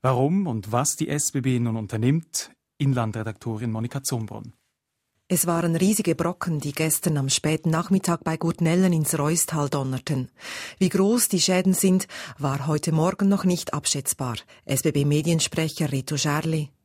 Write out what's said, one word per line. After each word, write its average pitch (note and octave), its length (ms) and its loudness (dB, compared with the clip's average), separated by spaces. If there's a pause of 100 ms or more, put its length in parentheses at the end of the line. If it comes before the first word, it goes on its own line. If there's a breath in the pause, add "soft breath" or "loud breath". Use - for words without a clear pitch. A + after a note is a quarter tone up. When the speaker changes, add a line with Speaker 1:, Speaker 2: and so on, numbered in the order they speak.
Speaker 1:
Warum C#3+ 460 2
und A2 240 -6
was B2 240 0
die - 120 -4
S D3 240 -2
B C3+ 100 -2
B B2+ 180 0
nun A#2 160 -2
unternimmt, A#2 720 -2 (300)
Inlandredaktorin A2+ 920 -2
Monika A#2 300 -6
Zumbrunn. A2 520 -8 (760)
Speaker 2:
Es F3 180 0
waren E3+ 300 4
riesige F#3 400 4
Brocken, E3+ 440 0
die C#3+ 120 -4
gestern D#3+ 460 0
am C3+ 120 0
späten D#3 400 0
Nachmittag E3+ 540 2
bei D#3+ 140 -2
Gurtnellen E3+ 540 2
ins D#3 280 0
Reustal D3+ 500 0
donnerten. C3 600 -4 (480 loud breath)
Wie F#3+ 100 4
groß G#3 400 2
die F3 120 0
Schäden F#3 320 2
sind, F#3 340 2 (320 loud breath)
war C#3 260 -2
heute D#3 260 0
Morgen F#3 380 2
noch G3 160 2
nicht F3 300 0
abschätzbar. C3 600 -4 (280 loud breath)
S-B-B-Mediensprecher D3+ 1300 0
Reto C#3 260 -4
Scherli. D#3 540 -2 (140)